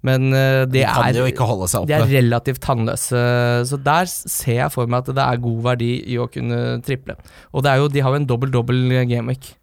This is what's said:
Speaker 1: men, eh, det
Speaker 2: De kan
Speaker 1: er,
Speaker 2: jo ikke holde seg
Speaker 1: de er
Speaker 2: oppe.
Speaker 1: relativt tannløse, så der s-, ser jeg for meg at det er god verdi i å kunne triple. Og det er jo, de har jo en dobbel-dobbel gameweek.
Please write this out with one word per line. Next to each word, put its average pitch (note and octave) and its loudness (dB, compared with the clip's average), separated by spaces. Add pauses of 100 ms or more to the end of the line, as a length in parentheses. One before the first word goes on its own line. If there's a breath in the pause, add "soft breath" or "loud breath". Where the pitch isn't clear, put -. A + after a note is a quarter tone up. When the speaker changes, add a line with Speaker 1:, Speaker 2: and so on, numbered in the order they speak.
Speaker 1:
men, C3 2
eh, C3+ 4
det C3 -4
Speaker 2:
De C3 4
kan B2 2
Speaker 1:
er, C3 2
Speaker 2:
jo B2 2
ikke B2+ 0
holde F#2+ -2
seg F#2+ 0
Speaker 1:
de D3 2
er D#3 4
Speaker 2:
oppe. C3+ 2
Speaker 1:
relativt B2 2
tannløse, A#2+ 0
så C#3 -6
der D#3 2
s-, - -8
ser - -2
jeg D3 -2
for A#2+ -2
meg B2 -2
at C3+ -4
det C3+ 2
er B2 0
god A#2 -2
verdi A#2+ 0 (180)
i A#2+ -4
å A#2+ -2
kunne A#2+ -4
triple. - -6 (380 loud breath)
Og C3 0
det C#3+ 4
er C3 4
jo, D3 2
de C#3+ 0
har C3+ 2
jo D3 0
en D3 -2
dobbel-dobbel B2+ 0
gameweek. A#2+ -4